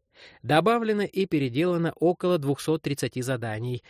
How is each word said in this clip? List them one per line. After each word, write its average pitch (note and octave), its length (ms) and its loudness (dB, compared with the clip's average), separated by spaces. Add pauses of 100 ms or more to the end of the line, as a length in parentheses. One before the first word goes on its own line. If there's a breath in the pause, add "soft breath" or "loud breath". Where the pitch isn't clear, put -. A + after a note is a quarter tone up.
(440 loud breath)
Добавлено G#3 600 2
и F#3+ 220 -2
переделано E3 720 0
около F3 420 2
двухсот D3 440 -2
тридцати C3+ 400 -4
заданий. A#2+ 680 -4